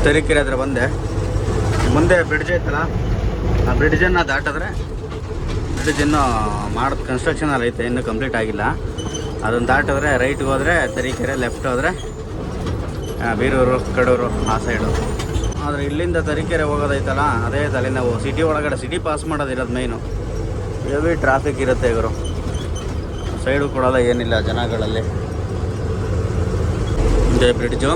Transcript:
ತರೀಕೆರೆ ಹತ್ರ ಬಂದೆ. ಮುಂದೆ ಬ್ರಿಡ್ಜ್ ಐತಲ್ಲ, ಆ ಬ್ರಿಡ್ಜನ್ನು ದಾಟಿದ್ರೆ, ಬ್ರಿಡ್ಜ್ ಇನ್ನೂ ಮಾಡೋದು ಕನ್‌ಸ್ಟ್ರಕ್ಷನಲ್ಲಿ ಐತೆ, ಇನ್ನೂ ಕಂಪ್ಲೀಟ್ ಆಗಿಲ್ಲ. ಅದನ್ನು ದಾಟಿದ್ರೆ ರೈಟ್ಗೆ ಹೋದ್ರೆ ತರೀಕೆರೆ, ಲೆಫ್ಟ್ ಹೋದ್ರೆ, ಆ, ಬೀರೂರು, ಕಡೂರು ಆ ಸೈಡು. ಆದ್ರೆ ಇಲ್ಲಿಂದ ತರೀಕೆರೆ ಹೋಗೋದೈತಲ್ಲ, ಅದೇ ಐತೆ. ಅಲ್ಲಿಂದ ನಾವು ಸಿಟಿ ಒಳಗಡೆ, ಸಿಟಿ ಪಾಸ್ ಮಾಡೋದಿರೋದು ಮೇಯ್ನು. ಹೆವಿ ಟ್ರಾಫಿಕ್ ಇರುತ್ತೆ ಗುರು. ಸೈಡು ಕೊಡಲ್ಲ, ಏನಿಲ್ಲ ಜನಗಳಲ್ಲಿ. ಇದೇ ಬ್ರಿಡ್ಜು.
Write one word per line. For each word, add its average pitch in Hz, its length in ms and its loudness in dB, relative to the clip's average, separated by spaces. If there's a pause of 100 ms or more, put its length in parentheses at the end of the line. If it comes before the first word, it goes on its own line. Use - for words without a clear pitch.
ತರೀಕೆರೆ 147 360 4
ಹತ್ರ 135 140 0
ಬಂದೆ. 131 320 0 (1080)
ಮುಂದೆ 170 280 4
ಬ್ರಿಡ್ಜ್ 151 300 -2
ಐತಲ್ಲ, 156 240 0 (920)
ಆ - 60 2
ಬ್ರಿಡ್ಜನ್ನು 170 540 4
ದಾಟಿದ್ರೆ, 147 500 -2 (1040)
ಬ್ರಿಡ್ಜ್ 147 180 0
ಇನ್ನೂ 147 180 4 (560)
ಮಾಡೋದು 131 300 0
ಕನ್‌ಸ್ಟ್ರಕ್ಷನಲ್ಲಿ 135 640 0
ಐತೆ, 120 180 -2
ಇನ್ನೂ 123 160 0
ಕಂಪ್ಲೀಟ್ 117 340 -2
ಆಗಿಲ್ಲ. 107 260 -2 (840)
ಅದನ್ನು 117 240 2
ದಾಟಿದ್ರೆ 143 500 2
ರೈಟ್ಗೆ 135 260 0
ಹೋದ್ರೆ 135 500 2
ತರೀಕೆರೆ, 131 400 -2
ಲೆಫ್ಟ್ 131 320 -2
ಹೋದ್ರೆ, 131 220 0 (1300)
ಆ, 117 120 0
ಬೀರೂರು, 127 640 2
ಕಡೂರು 120 520 2
ಆ 110 100 0
ಸೈಡು. 107 640 0 (420)
ಆದ್ರೆ 143 200 -2
ಇಲ್ಲಿಂದ 160 320 0
ತರೀಕೆರೆ 156 460 0
ಹೋಗೋದೈತಲ್ಲ, 139 580 0
ಅದೇ 135 460 0
ಐತೆ. 135 100 -2
ಅಲ್ಲಿಂದ 127 180 0
ನಾವು 123 260 0
ಸಿಟಿ 139 220 0
ಒಳಗಡೆ, 147 340 0
ಸಿಟಿ 135 220 -4
ಪಾಸ್ 156 260 -2
ಮಾಡೋದಿರೋದು 131 480 -2
ಮೇಯ್ನು. 123 500 -4 (600)
ಹೆವಿ 151 340 0
ಟ್ರಾಫಿಕ್ 135 440 2
ಇರುತ್ತೆ 127 320 2
ಗುರು. 113 160 0 (1400)
ಸೈಡು 143 240 0
ಕೊಡಲ್ಲ, 131 280 2
ಏನಿಲ್ಲ 120 440 2
ಜನಗಳಲ್ಲಿ. 113 600 0 (2250)
ಇದೇ 120 160 6
ಬ್ರಿಡ್ಜು. 120 440 0